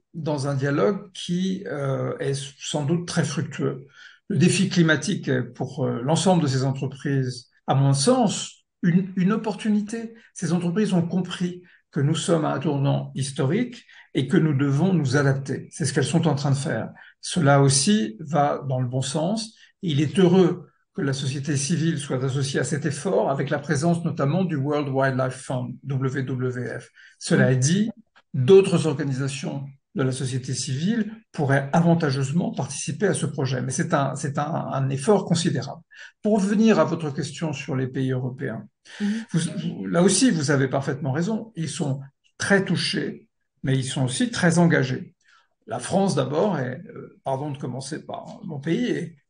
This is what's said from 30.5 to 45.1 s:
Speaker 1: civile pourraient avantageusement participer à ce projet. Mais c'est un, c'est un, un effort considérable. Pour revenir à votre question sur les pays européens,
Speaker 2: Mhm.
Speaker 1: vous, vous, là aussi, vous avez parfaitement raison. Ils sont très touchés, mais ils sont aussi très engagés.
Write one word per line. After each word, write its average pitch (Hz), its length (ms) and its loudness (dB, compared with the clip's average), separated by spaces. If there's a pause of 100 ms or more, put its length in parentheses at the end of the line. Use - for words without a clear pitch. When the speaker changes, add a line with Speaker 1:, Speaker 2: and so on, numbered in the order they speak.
Speaker 1:
civile 185 580 -2 (200)
pourraient 139 400 2
avantageusement 165 800 2
participer - 560 -4
à 160 60 2
ce 160 120 -2
projet. 131 340 -2
Mais 127 120 -6
c'est - 200 -2
un, 139 220 0
c'est 135 240 -6
un, 151 160 -4 (180)
un 135 160 0
effort 139 380 2
considérable. - 560 -2 (400)
Pour 214 180 2
revenir 208 380 4
à 160 60 4
votre 160 260 -2
question 147 420 -6
sur 135 240 -6
les 131 120 -2
pays 131 240 -2
européens, 127 540 -6 (340)
Speaker 2:
Mhm. 214 320 -2
Speaker 1:
vous, 165 80 2
vous, - 460 -6
là 170 160 2
aussi, 196 280 4
vous 160 200 0
avez 135 180 4
parfaitement 139 440 -2
raison. 180 440 -4
Ils 160 120 -6
sont 135 320 -4 (380)
très 190 260 2
touchés, - 640 -4 (340)
mais 135 140 0
ils 131 80 -2
sont 135 200 -2
aussi 240 260 0
très 170 280 2
engagés. 143 560 2 (520)